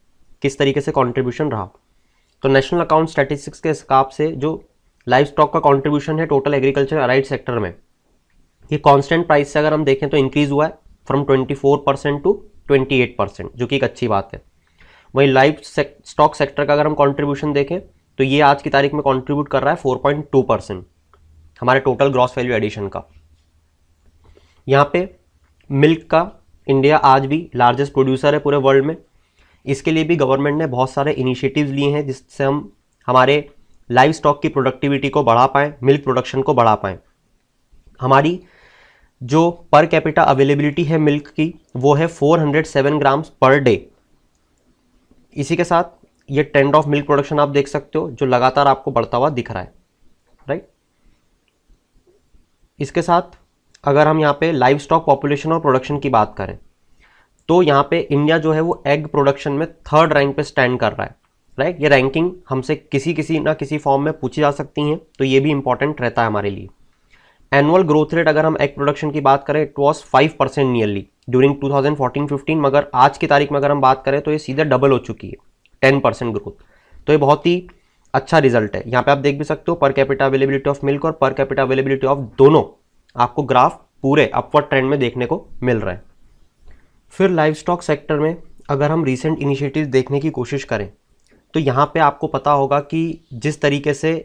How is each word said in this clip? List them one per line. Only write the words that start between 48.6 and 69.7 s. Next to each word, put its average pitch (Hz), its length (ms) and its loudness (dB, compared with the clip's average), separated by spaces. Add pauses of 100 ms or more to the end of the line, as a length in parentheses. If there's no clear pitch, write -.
आपको 135 220 0
बढ़ता 120 260 -2
हुआ 139 140 0
दिख 120 200 -6
रहा 95 120 -8
है, - 100 -18 (760)
राइट। 156 220 -8 (2000)
इसके 147 240 -6
साथ 175 360 -2 (460)
अगर 147 240 4
हम 156 120 2
यहाँ 143 200 2
पे 165 120 0
लाइवस्टॉक 147 540 2
पॉपुलेशन 143 460 -2
और 165 80 0
प्रोडक्शन 143 380 -2
की 143 120 -6
बात 107 260 0
करें 98 200 -10 (920)
तो 175 140 4
यहाँ 143 280 4
पे 170 100 0
इंडिया 151 380 0
जो 160 140 0
है 156 80 0
वो 170 260 -4
एग 151 220 0
प्रोडक्शन 139 440 0
में 151 140 -4 (180)
थर्ड 156 280 2
रैंक 139 240 2
पे 151 60 -2
स्टैंड 127 380 0
कर 110 120 0
रहा 98 120 -8
है, - 100 -14 (440)
राइट। 160 240 -2
ये 147 60 2
रैंकिंग 139 420 2 (180)
हमसे 131 280 -4
किसी, 147 380 -4
किसी 156 260 -4
ना 156 140 0
किसी 151 240 -6
फॉर्म 139 240 0
में 156 120 -2
पूछी 131 260 -6
जा 147 120 2
सकती 147 300 -8
हैं, 151 160 -2 (200)
तो 139 60 -2
ये 135 160 4
भी 147 100 0
इंपॉर्टेंट 139 500 -2
रहता 120 220 -2
है 110 60 0
हमारे 101 220 -4
लिए। 95 180 -12 (840)
एनुअल 151 300 4
ग्रोथ 151 320 0
रेट 165 140 0
अगर 156 180 2
हम 156 140 0
एग 143 140 -2
प्रोडक्शन 143 360 -4
की 151 100 -4
बात 139 260 2
करें, 151 180 -2
it 139 160 -8